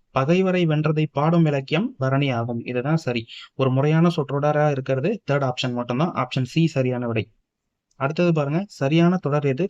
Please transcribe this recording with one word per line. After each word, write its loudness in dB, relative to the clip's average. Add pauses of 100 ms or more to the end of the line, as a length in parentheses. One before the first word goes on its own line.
(120)
பகைவரை 2
வென்றதை 0
பாடும் 2
இலக்கியம் -2
பரணி 0
ஆகும். -4
இதுதான் 0
சரி. -4 (300)
ஒரு 0
முறையான 4
சொற்றொடரா 0
இருக்கிறது -2 (100)
தேர்ட் 0
ஆப்ஷன் -4
மட்டும்தான். -2
ஆப்ஷன் -2
சி 2
சரியான -2
விடை. -4 (640)
அடுத்தது 0
பாருங்க, 0
சரியான 2
தொடர் -2
எது 0